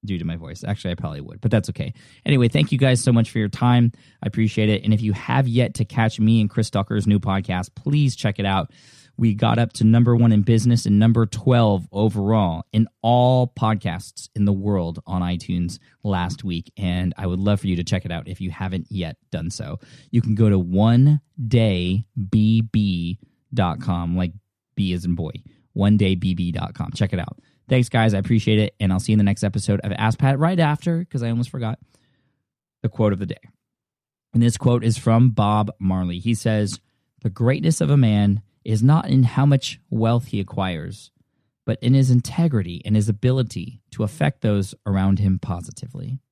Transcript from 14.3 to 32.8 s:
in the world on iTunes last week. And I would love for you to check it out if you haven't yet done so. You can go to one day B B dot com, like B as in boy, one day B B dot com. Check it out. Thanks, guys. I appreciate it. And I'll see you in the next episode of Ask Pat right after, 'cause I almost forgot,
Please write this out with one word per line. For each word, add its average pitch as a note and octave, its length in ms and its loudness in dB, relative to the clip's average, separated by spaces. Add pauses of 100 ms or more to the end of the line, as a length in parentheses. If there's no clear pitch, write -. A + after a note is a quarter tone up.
in A2 80 0
the G2+ 80 2
world F#2+ 560 -2
on F2+ 140 -4
iTunes F2 580 -4 (240)
last F#2 400 -4
week. F2 320 -6
And F2+ 420 -2
I G2 80 -8
would F#2 140 -4
love G2+ 220 0
for G2 60 -6
you F2+ 100 0
to F2 80 -4
check F#2 180 -2
it E2+ 80 -10
out E2 160 -10
if F#2 140 -12
you F#2 100 -8
haven't F#2 380 -8
yet F2 260 -6 (160)
done E2 200 -8
so. - 280 -12 (320)
You A#2+ 100 2
can A2+ 140 -2
go G#2+ 140 4
to G2 100 4
one A#2 640 4 (260)
day G2+ 560 2 (260)
B A2 300 2
B F#2+ 580 -2 (360)
dot F2+ 260 -2
com, E2+ 380 -4
like F2 160 -2 (420)
B F#2+ 160 -2
as F2 140 -4
in F2 100 0
boy, E2 160 -6 (400)
one G2+ 240 2
day F#2+ 200 2
B F#2 180 -2
B F2 180 -4
dot F2 220 -6
com. E2 200 -8
Check G2 200 -2
it F#2 60 -4
out. - 200 -12 (300)
Thanks, B2+ 180 2
guys. A2 260 2
I G2 40 0
appreciate G#2+ 420 2
it. G#2+ 220 -2
And G2 100 2
I'll F#2 80 0
see - 140 -2
you - 20 4
in G#2+ 40 4
the G#2 40 4
next G2 220 0
episode G2+ 400 -2
of G2+ 80 -4
Ask A2 260 -2
Pat C3+ 200 2
right E3+ 200 0
after, E3 460 -2
'cause B2+ 180 -8
I A#2 60 -4
almost A#2+ 220 -2
forgot, A#2 280 -6 (1040)